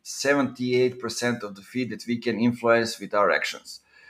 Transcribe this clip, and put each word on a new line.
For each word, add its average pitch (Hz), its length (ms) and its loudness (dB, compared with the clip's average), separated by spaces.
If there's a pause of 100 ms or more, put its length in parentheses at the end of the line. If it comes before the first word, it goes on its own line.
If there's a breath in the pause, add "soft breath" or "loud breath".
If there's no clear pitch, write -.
seventy-eight 127 960 0
percent 117 440 -4
of 101 120 -10
the 98 80 -18
feed 123 280 -6
that 104 160 -10
we 117 120 -2
can 117 200 -2
influence 117 640 2
with 98 140 -8
our 101 160 6
actions. - 500 -4 (300 soft breath)